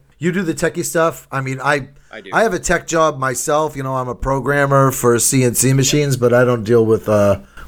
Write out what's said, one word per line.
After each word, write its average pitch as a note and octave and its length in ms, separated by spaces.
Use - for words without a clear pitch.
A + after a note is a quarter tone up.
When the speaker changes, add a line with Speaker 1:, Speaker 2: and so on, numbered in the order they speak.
Speaker 1:
You E3+ 140
do F#3+ 120
the D#3+ 100
techie D#3+ 320
stuff. E3 460
I C3+ 100
mean, C3 180
I, C#3 300
Speaker 2:
I A2 100
do. F#3+ 100
Speaker 1:
I F3+ 120
have G#3+ 100
a E3+ 60
tech - 260
job D#3 320
myself. C#3 580
You C3+ 60
know, C3+ 140
I'm B2+ 120
a A#2+ 60
programmer C#3 800
for A#2+ 260
C B2+ 260
N B2 120
C C3 180
machines, C#3 440
but A2+ 160
I B2+ 120
don't A#2+ 180
deal A2+ 220
with, A2 240
uh, G2+ 300